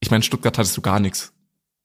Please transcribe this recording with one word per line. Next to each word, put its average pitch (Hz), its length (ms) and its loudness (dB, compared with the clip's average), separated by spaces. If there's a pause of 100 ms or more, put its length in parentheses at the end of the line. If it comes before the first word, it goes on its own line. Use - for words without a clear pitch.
ich - 100 -2
mein, 110 100 4
Stuttgart - 360 0
hattest 107 200 0
du - 40 -6
gar 101 180 2
nix. - 340 -2 (520)